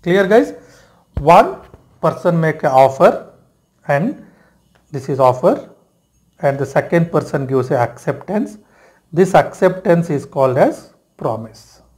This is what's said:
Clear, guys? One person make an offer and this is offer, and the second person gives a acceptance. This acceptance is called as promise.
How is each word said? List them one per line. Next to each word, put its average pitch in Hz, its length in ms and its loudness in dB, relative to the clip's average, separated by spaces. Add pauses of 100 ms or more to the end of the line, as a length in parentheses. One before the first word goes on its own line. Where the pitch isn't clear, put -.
Clear, 190 260 0
guys? 240 260 2 (640)
One 175 420 4 (400)
person 165 400 -2
make 156 220 -4
an 147 80 0
offer 135 640 2 (540)
and 170 360 -2 (680)
this 135 160 -10
is 135 100 -4
offer, 135 520 2 (720)
and 139 160 -2
the 135 100 -6
second 170 440 -2
person 143 360 -4
gives 127 260 -2
a 131 60 0
acceptance. 160 800 -6 (540)
This 180 220 0
acceptance 170 760 0
is 143 160 -6
called 131 320 -2
as 240 380 -2 (220)
promise. - 680 -10 (160)